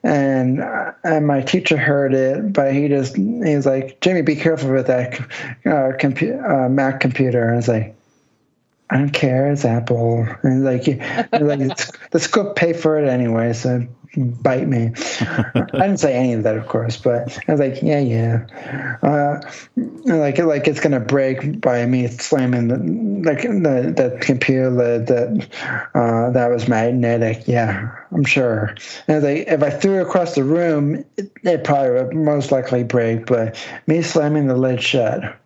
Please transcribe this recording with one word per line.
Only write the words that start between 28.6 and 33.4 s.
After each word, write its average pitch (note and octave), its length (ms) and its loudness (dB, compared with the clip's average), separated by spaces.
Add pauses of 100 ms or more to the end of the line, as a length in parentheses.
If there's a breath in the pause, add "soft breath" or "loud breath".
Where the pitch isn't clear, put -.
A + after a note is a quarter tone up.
And D3+ 160 2
like, D3 240 0
if D3 160 2
I C#3+ 80 2
threw G3 280 0
it F3+ 40 0
across E3+ 320 0
the C#3 80 2
room, D#3 600 2 (140)
it, G3 140 -8 (120)
it E3 200 2
probably C#3 280 2
would B2+ 240 0
most D3 360 0
likely B2+ 320 0
break, A2+ 420 0
but A2+ 300 0 (320 loud breath)